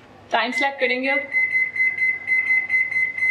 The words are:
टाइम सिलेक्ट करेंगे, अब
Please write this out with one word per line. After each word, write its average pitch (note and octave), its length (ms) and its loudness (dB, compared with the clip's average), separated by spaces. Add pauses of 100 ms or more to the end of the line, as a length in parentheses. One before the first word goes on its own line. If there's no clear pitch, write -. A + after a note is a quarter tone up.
(320)
टाइम A#3 200 0
सिलेक्ट C#4 280 0
करेंगे, B3+ 300 0
अब C#4 80 2 (2000)